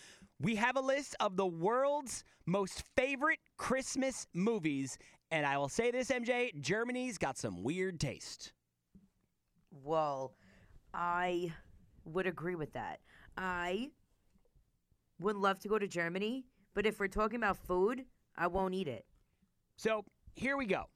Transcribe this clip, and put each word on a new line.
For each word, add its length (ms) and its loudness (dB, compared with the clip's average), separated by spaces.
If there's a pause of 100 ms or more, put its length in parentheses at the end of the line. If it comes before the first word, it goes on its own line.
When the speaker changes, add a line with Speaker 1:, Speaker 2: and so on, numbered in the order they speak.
(400)
Speaker 1:
We 160 2
have 220 2
a 40 4
list 380 0
of 180 2
the 80 4
world's 800 0 (240)
most 360 0 (140)
favorite 400 2 (200)
Christmas 760 0
movies, 640 0 (320)
and 160 2
I 140 2
will 100 0
say 220 2
this, 180 0
M 140 0
J, 360 2
Germany's 600 0
got 180 0
some 240 -4
weird 380 0
taste. 540 -6 (1300)
Speaker 2:
Well, 500 0 (600)
I 600 0 (500)
would 240 -2
agree 280 -4
with 180 -6
that. 260 -6 (380)
I 540 -2 (1300)
would 160 0
love 240 2
to 80 -8
go 100 4
to 100 0
Germany, 580 -2 (280)
but 140 2
if 120 0
we're 80 2
talking 300 0
about 200 2
food, 480 2 (300)
I 120 2
won't 260 2
eat 140 -2
it. 180 -6 (720)
Speaker 1:
So, 260 2 (300)
here 240 0
we 80 0
go. 200 0 (100)